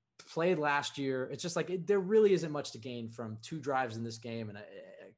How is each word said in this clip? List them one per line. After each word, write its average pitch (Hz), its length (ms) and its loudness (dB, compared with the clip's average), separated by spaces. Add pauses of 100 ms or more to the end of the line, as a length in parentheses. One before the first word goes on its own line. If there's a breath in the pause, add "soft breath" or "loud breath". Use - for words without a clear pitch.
(180)
played 170 400 2
last 143 400 0
year. 131 340 0
It's 143 120 -6
just 170 120 -4
like, 160 140 0
it, 175 160 -4
there 202 140 4
really 202 340 6
isn't 160 180 2
much 143 200 -4
to 120 80 -12
gain 117 300 -8
from 113 340 -8
two 160 160 -8
drives 131 360 0
in 113 80 -4
this 117 140 -6
game 113 320 -6
and 101 80 -10
a, 104 40 -12
a 101 560 -16